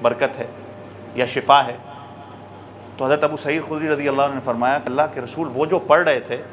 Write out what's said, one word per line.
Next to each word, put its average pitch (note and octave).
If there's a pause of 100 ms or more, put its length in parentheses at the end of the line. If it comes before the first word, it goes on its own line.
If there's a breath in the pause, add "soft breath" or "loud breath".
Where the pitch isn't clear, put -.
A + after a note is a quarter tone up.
बरकत A#2+
है A2+ (680)
या B2
शिफा C#3
है?" B2 (1200)
तो C3+
हज़रत D3
अबू D3
सईद D3+
खुदरी D#3
रज़ी C#3+
अल्लाह C#3
अन्हु C#3
ने B2+
फरमाया, B2+
"अल्लाह C#3
के C3+
रसूल, D3+
वो C3
जो E3+
पढ़ D#3
रहे D3+
थे B2 (140)